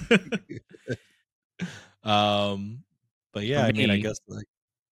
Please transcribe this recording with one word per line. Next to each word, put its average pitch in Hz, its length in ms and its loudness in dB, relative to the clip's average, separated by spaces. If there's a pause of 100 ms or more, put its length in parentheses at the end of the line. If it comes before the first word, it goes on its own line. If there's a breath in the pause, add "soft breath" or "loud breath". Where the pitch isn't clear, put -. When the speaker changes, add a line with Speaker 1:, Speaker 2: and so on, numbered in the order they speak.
(100)
Speaker 1:
<laughs> - 0 -
Speaker 2:
<laughs> - 880 -2 (1040 loud breath)
Um, 104 800 0 (480)
but 104 120 -6
yeah, 139 180 0
Speaker 1:
For - 20 4
Speaker 2:
I 110 80 2
mean, 107 180 2
I 101 60 4
Speaker 1:
me - 20 0
Speaker 2:
guess, 107 200 -4 (100)
like, 104 180 -10 (460)